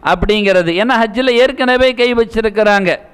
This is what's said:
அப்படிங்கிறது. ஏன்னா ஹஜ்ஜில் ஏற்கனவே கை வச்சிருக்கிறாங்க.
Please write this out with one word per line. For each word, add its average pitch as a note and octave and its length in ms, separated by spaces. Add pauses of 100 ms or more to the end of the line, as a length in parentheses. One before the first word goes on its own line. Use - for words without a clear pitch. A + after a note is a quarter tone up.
(120)
அப்படிங்கிறது. F#3+ 580 (100)
ஏன்னா B3 220
ஹஜ்ஜில் A3+ 280 (140)
ஏற்கனவே B3+ 440 (120)
கை A#3+ 80 (120)
வச்சிருக்கிறாங்க. G#3 720 (240)